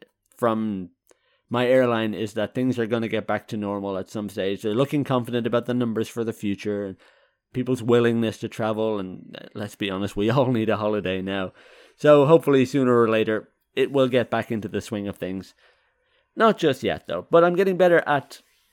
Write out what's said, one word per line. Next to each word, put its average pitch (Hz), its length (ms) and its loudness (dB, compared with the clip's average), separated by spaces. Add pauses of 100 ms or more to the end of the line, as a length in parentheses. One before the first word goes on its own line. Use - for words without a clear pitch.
(360)
from 110 540 -2 (580)
my 120 200 0
airline 120 440 4
is 104 220 -6
that 104 220 -4
things 127 240 0
are 113 60 0
gonna 113 200 -2
get 104 220 -4
back 104 180 -4
to 117 100 -8
normal 101 400 -4
at 92 140 -8
some 104 180 -6
stage. 98 340 -4
They're 107 120 -2
looking 139 300 0
confident 120 420 -2
about 117 200 -2
the 120 80 -4
numbers 113 340 -2
for 117 160 -6
the 113 80 -4
future 101 520 -4
and 95 120 -10 (560)
people's 127 320 -2
willingness 117 540 2
to 117 100 -8
travel, 110 500 -4
and, 95 420 -12
uh, - 140 -20
let's 107 220 -10
be 104 120 -4
honest, 95 280 -4
we 104 140 0
<laughs> - 0 -
all 127 200 2
need 113 180 0
a 104 100 0
holiday 98 440 -2
now. 95 300 -6 (440)
So 147 300 6
hopefully 143 400 4
sooner 127 340 2
or 117 80 4
later 110 420 0 (260)
it 127 160 0
will 131 160 2
get 120 220 0
back 117 200 -2
into 110 160 -4
the 101 140 -4
swing 101 260 -8
of 98 100 -8
things. 92 380 -10 (840)
Not 220 200 4
just 147 240 0
yet, 82 240 -2
though, - 240 -6
but 170 140 6
I'm 175 120 2
getting 190 220 0
better 175 280 6
at - 360 -4 (300)